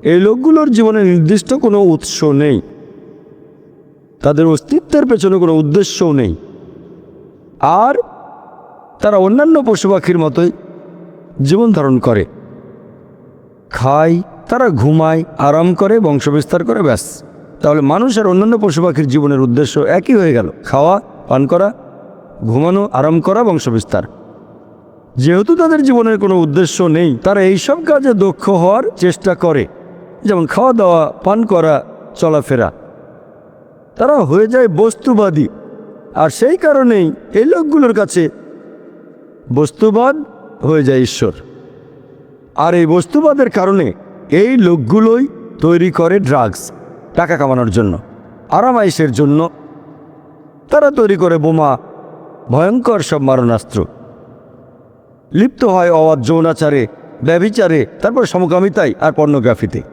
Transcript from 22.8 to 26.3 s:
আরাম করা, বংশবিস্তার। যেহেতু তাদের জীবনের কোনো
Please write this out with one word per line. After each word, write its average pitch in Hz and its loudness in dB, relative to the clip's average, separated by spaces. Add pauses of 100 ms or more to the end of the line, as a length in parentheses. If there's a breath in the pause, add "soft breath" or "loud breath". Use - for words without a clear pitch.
আরাম 147 0
করা, 196 -2
বংশবিস্তার। 123 -2 (1120)
যেহেতু 180 0
তাদের 330 0
জীবনের 233 2
কোনো 190 -2